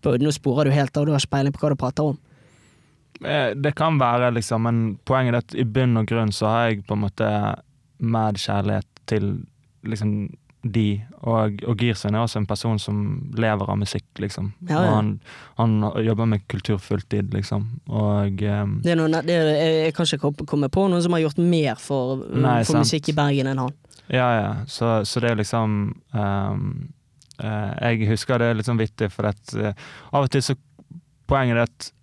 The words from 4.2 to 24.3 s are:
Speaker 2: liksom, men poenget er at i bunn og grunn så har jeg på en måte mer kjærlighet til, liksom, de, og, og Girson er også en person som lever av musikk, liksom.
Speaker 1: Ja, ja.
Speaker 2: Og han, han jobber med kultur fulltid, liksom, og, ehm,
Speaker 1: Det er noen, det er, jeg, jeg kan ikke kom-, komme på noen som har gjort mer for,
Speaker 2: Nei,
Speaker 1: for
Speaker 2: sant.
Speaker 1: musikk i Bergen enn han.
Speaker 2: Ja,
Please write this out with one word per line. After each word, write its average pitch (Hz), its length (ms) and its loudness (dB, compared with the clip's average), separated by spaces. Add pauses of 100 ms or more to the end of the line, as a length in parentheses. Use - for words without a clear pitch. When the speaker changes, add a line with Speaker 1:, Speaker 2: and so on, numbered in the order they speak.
Speaker 2:
liksom, 113 280 0
men 113 420 0
poenget 127 300 2
er 120 40 2
at - 160 -6
i 123 100 0
bunn 120 320 2
og 110 100 2
grunn 113 260 0
så 107 140 -2
har 117 240 2
jeg 101 160 -4
på - 60 -4
en 104 160 0
måte 107 200 -2 (720)
mer 113 320 0
kjærlighet 101 520 -2 (220)
til, 101 320 0 (460)
liksom, 104 440 -2 (380)
de, 104 360 0 (200)
og, 110 460 0
og 117 100 0
Girson 110 360 0
er 110 100 0
også 110 140 -4
en 104 80 0
person 107 320 -2
som 101 580 -4
lever 107 340 0
av 101 80 0
musikk, - 260 -4 (140)
liksom. 101 340 -6 (140)
Speaker 1:
Ja, 160 160 0
ja. 110 60 4
Speaker 2:
Og 107 80 4
han, 104 240 0 (380)
han 107 460 2
jobber 113 220 2
med 107 220 0
kultur 98 300 -2
fulltid, 101 560 -4
liksom, 101 320 -2 (200)
og, 101 560 0
ehm, 101 400 -2
Speaker 1:
Det 170 100 2
er 165 40 2
noen, 160 160 2 (120)
det 165 60 -2
er, 160 240 2
jeg, 160 200 2 (100)
jeg 160 100 0
kan 170 120 0
ikke 147 140 -2
kom-, 151 260 -2
komme 147 240 0
på 196 180 2
noen 175 140 2
som 175 100 2
har 165 80 2
gjort 156 180 0
mer 165 380 2
for, 131 400 -2 (140)
Speaker 2:
Nei, 123 340 4
Speaker 1:
for - 80 0
Speaker 2:
sant. - 140 4
Speaker 1:
musikk 151 240 0
i - 20 -2
Bergen 143 340 2
enn 135 120 -2
han. 127 120 -2 (380)
Speaker 2:
Ja, 127 200 2 (120)